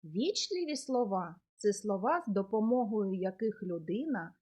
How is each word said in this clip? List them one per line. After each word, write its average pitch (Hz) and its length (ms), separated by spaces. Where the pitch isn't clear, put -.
Вічливі 302 720
слова — 196 600
це 208 160
слова, 208 540
з 220 60
допомогою 214 800
яких 196 480
людина 180 800